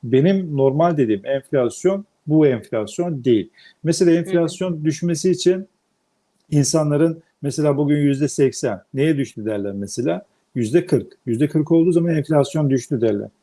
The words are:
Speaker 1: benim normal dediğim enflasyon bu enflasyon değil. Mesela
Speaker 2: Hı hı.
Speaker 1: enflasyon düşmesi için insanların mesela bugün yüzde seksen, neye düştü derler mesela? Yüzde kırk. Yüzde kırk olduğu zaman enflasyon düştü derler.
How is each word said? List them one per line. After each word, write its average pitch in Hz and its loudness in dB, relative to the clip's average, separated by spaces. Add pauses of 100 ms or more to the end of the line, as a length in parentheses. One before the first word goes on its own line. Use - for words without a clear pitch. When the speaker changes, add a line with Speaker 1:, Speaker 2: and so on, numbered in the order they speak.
Speaker 1:
benim 151 2
normal 147 2
dediğim 110 0
enflasyon 139 -2 (260)
bu 156 4
enflasyon 123 -4
değil. 113 2 (320)
Mesela 165 2
Speaker 2:
Hı 165 6
hı. 170 2
Speaker 1:
enflasyon 170 -2
düşmesi 165 -2
için 180 0 (840)
insanların 151 0 (200)
mesela 143 0
bugün 143 2
yüzde 143 2
seksen, 131 -2 (140)
neye 147 0
düştü 117 -6
derler 101 -4
mesela? 120 -6 (320)
Yüzde 131 0
kırk. - -4
Yüzde 127 0
kırk 151 0
olduğu 165 4
zaman 170 2
enflasyon 147 0
düştü 131 -2
derler. 107 0 (140)